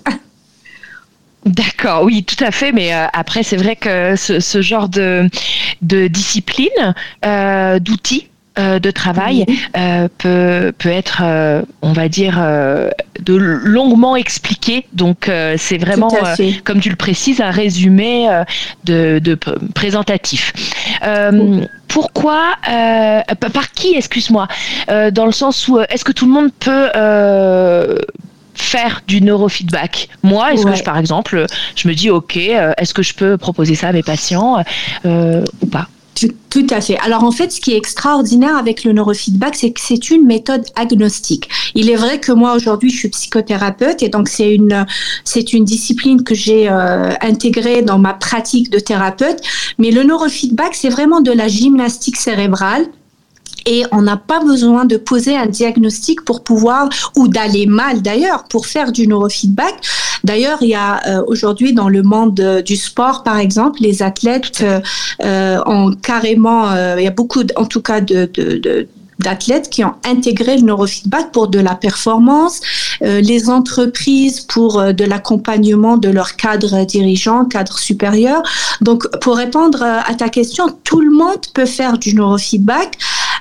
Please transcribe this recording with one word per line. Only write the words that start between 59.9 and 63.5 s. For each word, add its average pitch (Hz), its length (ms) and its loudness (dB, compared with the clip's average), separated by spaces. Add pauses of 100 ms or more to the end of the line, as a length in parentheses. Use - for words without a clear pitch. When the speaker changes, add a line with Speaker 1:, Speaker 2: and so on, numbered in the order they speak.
Speaker 1:
D'ailleurs, 247 380 0
il 240 80 2
y 226 60 2
a, 202 320 -2
euh, 190 200 -2
aujourd'hui 226 460 0
dans 214 160 2
le 196 140 4
monde, 208 380 2
euh, 190 200 2
du 185 160 -4
sport, 254 460 -2
par 214 160 -2
exemple, 214 420 0